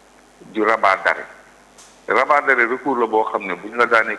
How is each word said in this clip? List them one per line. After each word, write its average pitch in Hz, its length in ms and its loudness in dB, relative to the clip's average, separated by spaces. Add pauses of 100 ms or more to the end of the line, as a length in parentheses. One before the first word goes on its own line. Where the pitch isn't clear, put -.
(520)
du 107 100 -2
rabat 104 420 2
d'arrêt. 76 220 0 (800)
Rabat 139 340 2
d'arrêt 127 240 2
recours 127 300 -4
la 120 100 2
boo 110 240 0
xam 104 160 -6
ne 92 80 -6
bu 90 160 -12
ñu 113 60 -14
la 120 100 2
daanee 110 320 0